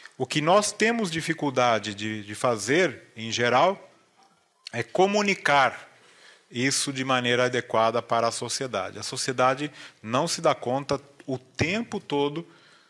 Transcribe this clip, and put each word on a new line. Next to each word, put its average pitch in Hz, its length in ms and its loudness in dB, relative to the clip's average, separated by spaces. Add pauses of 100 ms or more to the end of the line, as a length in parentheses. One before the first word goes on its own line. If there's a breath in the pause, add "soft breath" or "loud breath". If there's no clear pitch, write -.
(180 loud breath)
O 127 100 -4
que 151 140 0
nós 202 300 4
temos 220 380 0
dificuldade 127 880 0
de, 107 280 -6
de 104 120 -12
fazer, 123 720 0 (100)
em 113 160 -8
geral, 123 600 2 (800)
é 120 120 -6
comunicar 185 1080 2 (640 soft breath)
isso 135 420 -2
de 131 100 -6
maneira 123 420 2
adequada 117 580 0
para 117 240 0
a 117 40 0
sociedade. 107 680 -6
A 104 40 -10
sociedade 135 680 0 (320 loud breath)
não 127 240 -2
se - 140 -6
dá 156 120 4
conta 135 480 -4 (240)
o 131 140 -6
tempo 202 600 -4
todo, 147 460 -2 (440 soft breath)